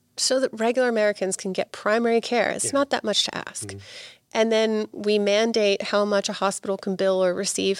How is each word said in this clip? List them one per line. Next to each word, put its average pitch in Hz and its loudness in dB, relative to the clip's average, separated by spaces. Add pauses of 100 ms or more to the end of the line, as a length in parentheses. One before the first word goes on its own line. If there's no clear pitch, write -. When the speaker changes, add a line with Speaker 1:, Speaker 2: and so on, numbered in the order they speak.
(180)
Speaker 1:
so 262 0
that 262 2
regular 240 2
Americans 208 0
can 190 -6
get - -4
primary 233 2
care. 226 0
It's - -4
Speaker 2:
Yeah. - -4
Speaker 1:
not 277 0
that - -2
much 208 0
to - -8 (100)
ask. - -10
Speaker 2:
Mm-hmm. 98 -12 (560)
Speaker 1:
And 226 4
then 220 2
we 208 0
mandate 208 2
how 208 0
much 202 0
a 208 -6
hospital 196 -2
can 190 -4
bill 190 2
or 180 2
receive 190 -2